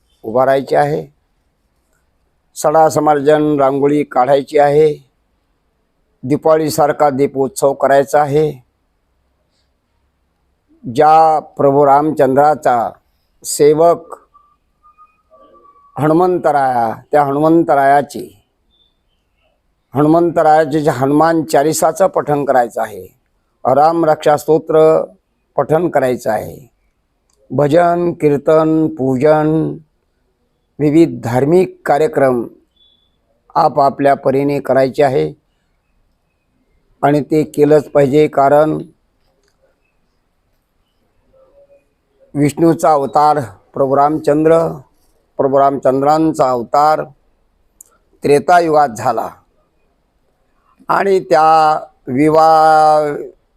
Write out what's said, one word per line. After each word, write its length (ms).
उभारायचे 520
आहे, 300
सडा 320
समार्जन 720
रांगोळी 440
काढायची 540
आहे, 340
दिपाळीसारखा 880
दीपोत्सव 640
करायचा 480
आहे. 300
ज्या 540
प्रभू 300
रामचंद्राचा 1040
सेवक 680
हनुमंतराया, 1000
त्या 120
हनुमंतरायाची, 1040
हनुमंतरायाचे 840
जे 100
हनुमान 540
चालिसाचं 600
पठण 380
करायचं 380
आहे, 200
राम 400
रक्षा 320
स्तोत्र 680
पठण 320
करायचं 420
आहे, 260
भजन, 640
कीर्तन, 760
पूजन, 880
विविध 460
धार्मिक 520
कार्यक्रम 600
आपापल्या 600
परीने 460
करायचे 420
आहे 300
आणि 180
ते 240
केलंच 460
पाहिजे, 380
कारण 500
विष्णूचा 580
अवतार 480
प्रभू 220
रामचंद्र, 640
प्रभू 200
रामचंद्रांचा 920
अवतार 520
त्रेतायुगात 640
झाला 400
आणि 320
त्या 580
विवा-, 1120